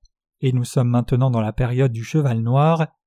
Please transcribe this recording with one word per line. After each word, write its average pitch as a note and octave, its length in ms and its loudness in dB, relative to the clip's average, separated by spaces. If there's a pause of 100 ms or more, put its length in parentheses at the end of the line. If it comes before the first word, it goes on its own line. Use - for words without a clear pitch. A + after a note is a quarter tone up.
(400)
et C3 120 0
nous B2 120 0
sommes B2 260 0
maintenant B2 420 0
dans A#2 80 0
la A2 120 -2
période B2+ 380 0
du A2+ 140 -8
cheval C3+ 340 0
noir. D3 480 2 (200)